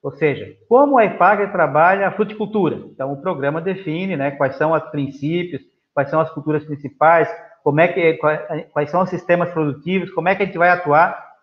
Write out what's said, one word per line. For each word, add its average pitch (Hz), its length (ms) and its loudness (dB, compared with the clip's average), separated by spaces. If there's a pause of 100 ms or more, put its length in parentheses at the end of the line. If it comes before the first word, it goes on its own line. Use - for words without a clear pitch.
Ou 139 100 -8
seja, 139 440 -2 (120)
como 277 280 6
a 226 80 6
epagre 196 440 2
trabalha 175 580 2
a 175 60 -2
fruticultura. 208 640 -2
Então, - 360 -10
o 143 80 -10
programa 151 400 -2
define, 185 560 -6
né, 139 140 -2
quais 139 240 -2
são 156 180 0
os 156 120 0
princípios, 151 760 -6 (320)
quais 139 160 -2
são 156 120 0
as 160 100 -2
culturas 151 340 -4
principais, 151 640 0 (360)
como 147 160 2
é 170 80 6
que, 170 260 2
qua-, 151 240 -2 (340)
quais 147 180 -4
são 175 120 0
os 180 80 -2
sistemas 175 400 0
produtivos, 165 600 -4
como 165 180 -2
é 196 60 2
que 196 100 -2
a - 20 -2
gente 160 100 -10
vai 175 140 4
atuar - 720 2